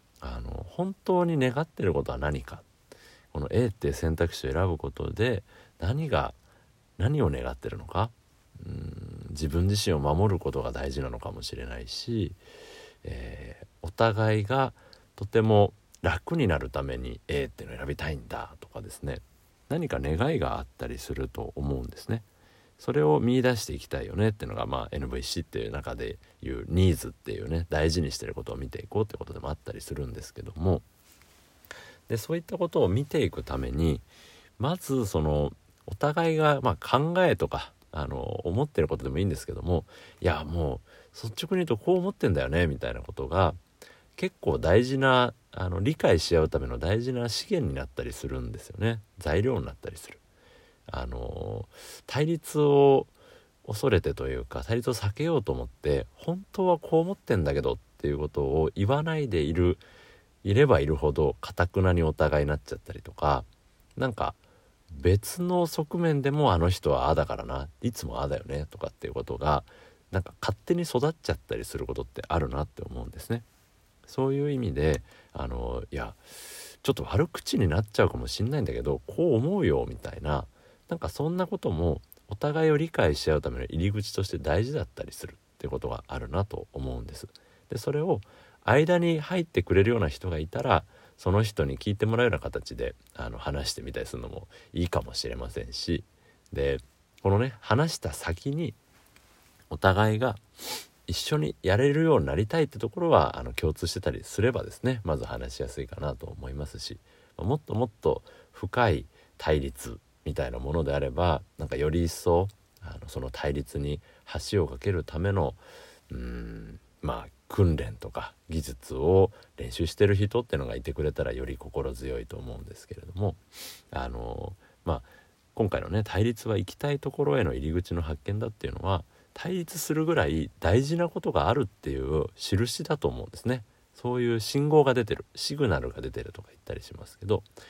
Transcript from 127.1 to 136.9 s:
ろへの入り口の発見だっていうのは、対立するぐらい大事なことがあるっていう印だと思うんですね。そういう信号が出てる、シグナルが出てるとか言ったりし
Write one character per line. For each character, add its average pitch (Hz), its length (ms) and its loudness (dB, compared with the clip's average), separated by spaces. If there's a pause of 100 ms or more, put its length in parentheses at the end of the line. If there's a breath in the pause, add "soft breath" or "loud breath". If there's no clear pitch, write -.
ろ 143 160 2
へ 104 40 4
の 67 120 0
入 67 140 -4
り 78 40 0
口 87 220 -2
の 85 80 0
発 76 220 -6
見 101 120 -2
だ 117 100 -4
っ 110 40 -8
て - 160 -10
い - 20 -6
う - 40 -10
の - 80 -10
は、 92 220 0 (300 soft breath)
対 180 200 -6
立 170 260 -6
す - 160 -2
る 156 100 2
ぐ 170 80 2
ら 101 140 4
い 78 320 -2
大 104 240 4
事 156 140 -2
な 170 120 2
こ 185 120 -8
と - 100 -2
が 76 160 2
あ 110 60 6
る 135 100 2
っ 101 40 -6
て - 220 -12
い 67 100 -4
う 71 360 0
印 117 480 0
だ 151 140 -2
と 80 100 0
思 73 160 -4
う 98 40 -12
ん - 40 -18
で - 60 -16
す - 100 -8
ね。 123 160 -2 (320 soft breath)
そ 123 200 -4
う 123 60 0
い 117 140 2
う 113 40 0
信 143 300 0
号 151 140 10
が 135 100 6
出 120 100 4
て - 120 -2
る、 - 180 -8
シ - 220 -6
グ 143 120 2
ナ 76 120 4
ル 62 100 -4
が 65 120 -10
出 65 100 -6
て - 100 -8
る - 120 -12
と - 100 -14
か - 60 -20
言 - 80 -20
っ - 60 -20
た - 120 -10
り - 80 -12
し - 100 -18